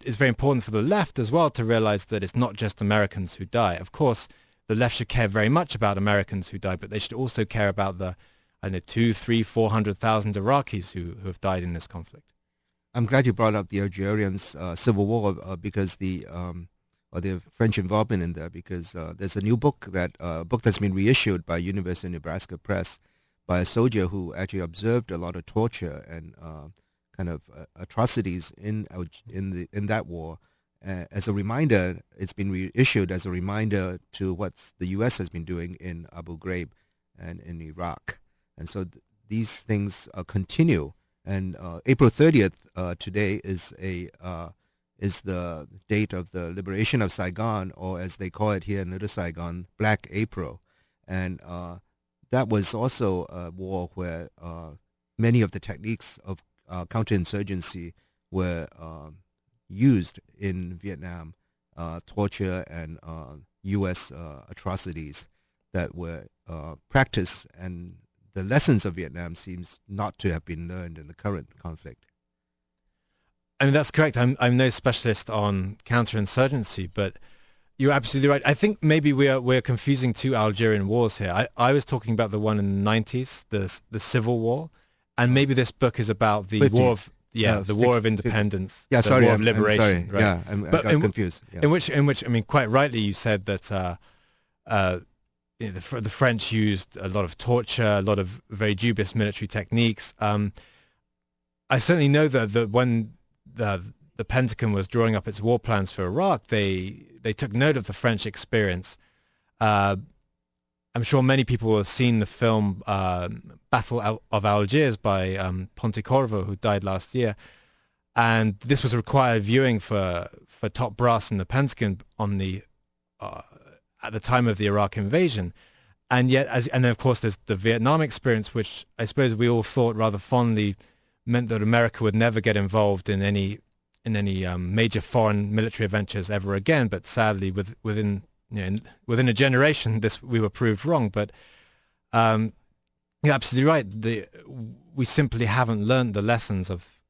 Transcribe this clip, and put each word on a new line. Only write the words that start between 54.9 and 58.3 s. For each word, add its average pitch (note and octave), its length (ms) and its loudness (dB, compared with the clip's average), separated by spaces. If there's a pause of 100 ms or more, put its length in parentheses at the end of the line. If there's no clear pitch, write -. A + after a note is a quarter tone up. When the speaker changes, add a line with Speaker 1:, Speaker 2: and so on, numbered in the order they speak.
Speaker 2:
many A#2 240 4
of G2 100 2
the F#2+ 100 -8
techniques G#2 640 -10
of, F#2 180 -10 (240)
uh, F2+ 200 -8
counterinsurgency F#2+ 1080 -4 (360)
were, F2+ 380 -4 (100)